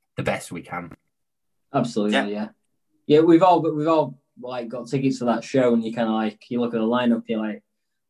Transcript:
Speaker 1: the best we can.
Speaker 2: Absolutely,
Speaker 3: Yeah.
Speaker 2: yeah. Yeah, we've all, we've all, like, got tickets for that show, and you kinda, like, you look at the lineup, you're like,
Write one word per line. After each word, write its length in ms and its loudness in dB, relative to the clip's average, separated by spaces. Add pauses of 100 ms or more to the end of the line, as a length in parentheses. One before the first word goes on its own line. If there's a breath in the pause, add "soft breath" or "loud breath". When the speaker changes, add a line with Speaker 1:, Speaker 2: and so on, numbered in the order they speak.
(160)
Speaker 1:
the 80 -8
best 280 -6
we 100 -12
can. 340 -14 (800)
Speaker 2:
Absolutely, 400 -2
Speaker 3:
Yeah. 140 0
Speaker 2:
yeah. 220 -8 (580)
Yeah, 140 6
we've 220 6
all, 180 6
we've 260 -2
all, 320 0 (200)
like, 300 -10
got 180 -12
tickets 300 -2
for 80 -4
that 180 0
show, 300 2
and 100 2
you 100 -6
kinda, 180 -2
like, 380 -4
you 120 -2
look 120 -4
at 40 -2
the 80 0
lineup, 420 2
you're 120 -4
like, 240 -8 (460)